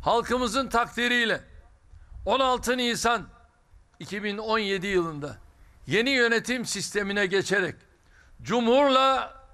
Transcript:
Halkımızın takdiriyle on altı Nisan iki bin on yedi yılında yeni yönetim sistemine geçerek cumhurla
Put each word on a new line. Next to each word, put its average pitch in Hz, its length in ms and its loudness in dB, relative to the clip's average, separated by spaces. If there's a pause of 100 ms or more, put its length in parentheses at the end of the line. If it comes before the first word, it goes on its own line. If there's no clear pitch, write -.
Halkımızın 233 640 0
takdiriyle 233 720 0 (840)
on 226 140 2
altı 254 380 0
Nisan 233 500 0 (720)
iki 196 240 -8
bin 208 140 -4
on 220 220 0
yedi 196 280 -2
yılında 165 500 -2 (500)
yeni 214 220 0
yönetim 233 560 0
sistemine 202 600 -2
geçerek 190 500 0 (680)
cumhurla 254 1000 2 (120)